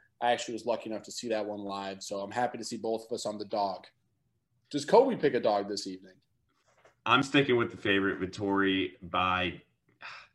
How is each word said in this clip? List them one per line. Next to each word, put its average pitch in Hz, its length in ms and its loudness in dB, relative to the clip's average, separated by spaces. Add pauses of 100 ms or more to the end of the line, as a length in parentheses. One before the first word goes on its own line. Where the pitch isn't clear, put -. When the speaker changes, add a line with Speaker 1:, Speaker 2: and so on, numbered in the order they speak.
(220)
Speaker 1:
I 120 100 4
actually 120 220 -2
was 110 120 -8
lucky 113 240 -2
enough 104 140 -6
to - 80 -18
see - 180 -8
that 107 160 -2
one 104 140 -8
live, 98 420 -8
so 101 200 -8
I'm 101 100 -8
happy 123 260 -2
to 113 60 -10
see 113 140 -8
both 113 280 -4
of - 80 -12
us 110 120 -6
on 107 120 -6
the 104 80 -8
dog. 98 420 -4 (840)
Does 147 160 -4
Kobe 240 320 6
pick 143 160 2
a - 60 2
dog 104 280 0
this 101 180 -6
evening? 92 280 -14 (920)
Speaker 2:
I'm 123 180 4
sticking 135 340 4
with 101 140 2
the - 60 -14
favorite, 98 440 2
Vettori, 98 800 0
by 90 600 0 (720)